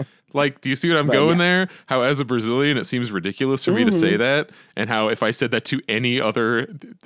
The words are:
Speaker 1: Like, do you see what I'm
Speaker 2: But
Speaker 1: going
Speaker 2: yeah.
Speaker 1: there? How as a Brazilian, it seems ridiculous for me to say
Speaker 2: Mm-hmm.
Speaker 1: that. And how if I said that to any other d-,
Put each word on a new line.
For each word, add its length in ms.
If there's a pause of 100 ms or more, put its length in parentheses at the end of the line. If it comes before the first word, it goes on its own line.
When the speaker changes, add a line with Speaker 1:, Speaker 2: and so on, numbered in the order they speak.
(320)
Speaker 1:
Like, 300
do 60
you 60
see 140
what 100
I'm 80
Speaker 2:
But 60
Speaker 1:
going 260
Speaker 2:
yeah. 60
Speaker 1:
there? 240 (180)
How 160
as 160
a 60
Brazilian, 520
it 100
seems 260
ridiculous 520
for 60
me 140
to 80
say 220
Speaker 2:
Mm-hmm. 40
Speaker 1:
that. 320 (240)
And 160
how 180
if 140
I 80
said 220
that 140
to 220
any 320
other 460
d-, 220 (180)